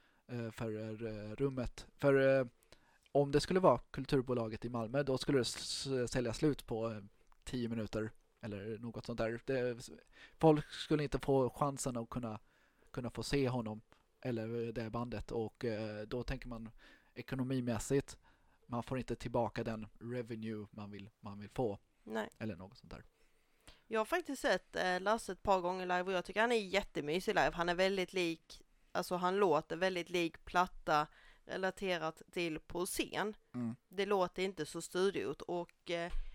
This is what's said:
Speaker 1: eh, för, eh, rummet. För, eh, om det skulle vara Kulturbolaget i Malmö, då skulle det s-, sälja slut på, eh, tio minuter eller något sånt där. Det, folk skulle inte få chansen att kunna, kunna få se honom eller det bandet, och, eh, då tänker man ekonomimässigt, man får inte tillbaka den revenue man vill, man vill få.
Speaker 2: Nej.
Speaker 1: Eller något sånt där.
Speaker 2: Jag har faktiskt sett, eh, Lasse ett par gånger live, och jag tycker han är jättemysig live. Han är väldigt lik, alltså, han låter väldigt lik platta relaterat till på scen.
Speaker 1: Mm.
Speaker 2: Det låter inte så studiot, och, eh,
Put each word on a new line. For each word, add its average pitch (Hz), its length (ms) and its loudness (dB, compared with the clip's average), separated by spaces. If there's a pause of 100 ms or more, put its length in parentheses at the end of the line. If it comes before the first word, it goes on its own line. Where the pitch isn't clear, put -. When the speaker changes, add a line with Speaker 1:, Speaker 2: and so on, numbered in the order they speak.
(280)
Speaker 1:
eh, 117 240 -6
för, 110 560 -6
eh, 107 280 -8
rummet. 131 520 -2 (100)
För, 135 420 8
eh, 127 60 4 (640)
om 143 200 4
det 147 80 8
skulle 185 200 4
vara 156 180 10 (140)
Kulturbolaget 123 760 0
i 120 40 -4
Malmö, 120 340 0
då 139 140 2
skulle 143 200 4
det 127 40 6
s-, - 460 -4 (240)
sälja 120 220 0
slut 151 340 2
på, 113 220 -2
eh, 110 80 -6 (460)
tio 120 260 -2
minuter 110 420 -2 (300)
eller 104 380 -6
något 117 260 -10
sånt 117 120 -6
där. 113 280 -2
Det, 123 440 -2 (500)
folk 151 320 6
skulle - 320 0
inte 139 160 -2
få 135 300 4
chansen 135 480 -2
att 117 120 -6
kunna, 113 300 -6 (520)
kunna 120 180 -6
få 113 140 -6
se 139 260 2
honom 110 320 -4 (400)
eller 117 500 -4
det 113 180 -6
bandet, 117 420 -6
och, 113 340 -4
eh, 107 420 -4
då 123 160 -4
tänker 127 240 -6
man 113 240 -10 (420)
ekonomimässigt, 127 1040 -2 (500)
man 120 160 -4
får 131 140 -4
inte 120 180 -4
tillbaka 120 480 0
den 110 240 -6 (120)
revenue 113 720 -6
man 104 200 -12
vill, 101 180 -12 (100)
man 104 200 -12
vill 104 100 -12
få. 107 300 -2 (240)
Speaker 2:
Nej. 220 260 -6 (100)
Speaker 1:
Eller 107 160 -6
något 190 220 -16
sånt - 140 -20
där. - 120 -14 (840)
Speaker 2:
Jag 220 120 -2
har 220 60 0
faktiskt 320 360 -4
sett, 202 340 0
eh, 180 260 0
Lasse 208 300 0
ett 180 120 -12
par 190 180 4
gånger 180 240 -2
live, 180 180 2
och 185 80 -4
jag 180 140 0
tycker 196 160 0
han 233 100 4
är 240 40 4
jättemysig 190 800 0
live. 151 180 6
Han 175 160 0
är 175 60 2
väldigt 190 380 2
lik, 170 480 -4 (300)
alltså, 180 240 -2
han 180 200 2
låter 170 400 4
väldigt 180 340 -2
lik 175 360 -2
platta 175 640 2 (380)
relaterat 180 760 -2 (100)
till 165 280 -2
på 170 260 -4
scen. 202 480 -2 (200)
Speaker 1:
Mm. 120 220 -4 (140)
Speaker 2:
Det 190 160 -2
låter 190 380 0
inte 185 220 -2
så 165 160 -8
studiot, 165 600 0
och, - 500 -8
eh, 170 200 -4 (240)